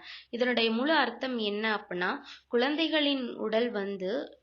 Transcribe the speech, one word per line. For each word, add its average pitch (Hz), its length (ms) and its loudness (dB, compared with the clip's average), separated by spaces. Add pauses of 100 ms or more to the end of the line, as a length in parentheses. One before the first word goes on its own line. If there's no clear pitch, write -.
(300)
இதனுடைய 233 400 2
முழு 254 240 2
அர்த்தம் 254 440 0
என்ன 214 360 0
அப்படின்னா, 185 380 -2 (360)
குழந்தைகளின் 285 840 2
உடல் 220 360 0
வந்து 196 420 -4 (300)